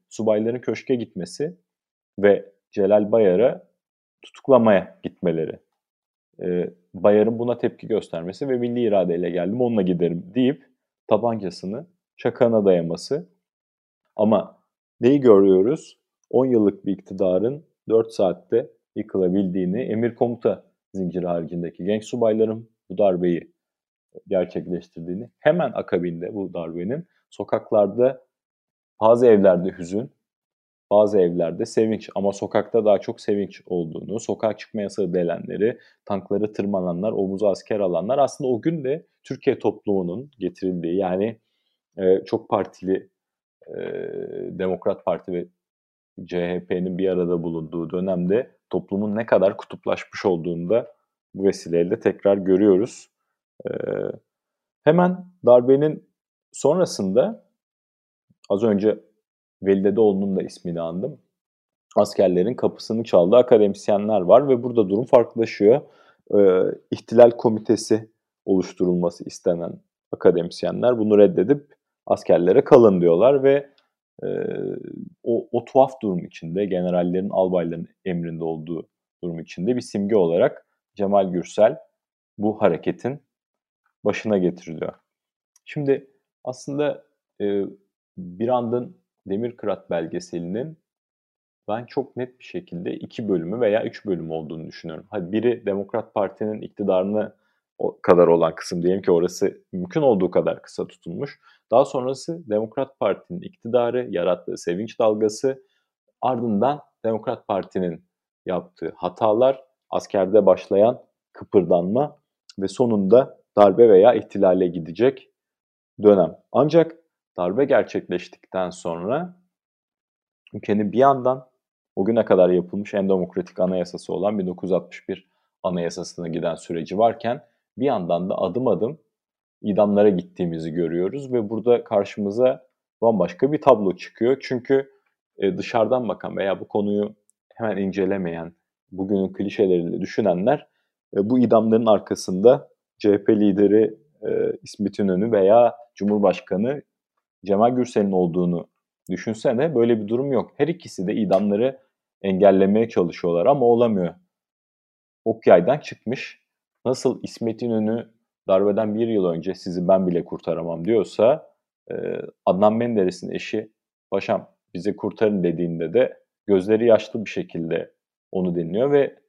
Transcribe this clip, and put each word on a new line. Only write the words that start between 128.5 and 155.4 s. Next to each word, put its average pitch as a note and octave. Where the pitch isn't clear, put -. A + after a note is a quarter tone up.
adım A2
idamlara G#2
gittiğimizi F2
görüyoruz F2+
ve A2+
burada A2+
karşımıza G#2+
bambaşka A2+
bir D3+
tablo G#2
çıkıyor. B2
Çünkü, C3+
e, F#2+
dışarıdan A2+
bakan F2+
veya F#2
bu -
konuyu G#2
hemen G#2+
incelemeyen, F#2
bugünün F#2+
klişeleriyle F2
düşünenler, G#2
e, G2+
bu B2+
idamların A2+
arkasında G#2
C G#2+
H G2+
P A2+
lideri, G#2
e, -
İsmet -
İnönü G2+
veya A2
Cumhurbaşkanı G#2
Cemal G2+
Gürsel'in A#2
olduğunu F2
düşünsene, A#2+
böyle A#2
bir G#2
durum C3
yok. G#2+
Her C#3+
ikisi E3
de G#2
idamları G#2
engellemeye G2
çalışıyorlar F2
ama C3
olamıyor. A#2
Ok A2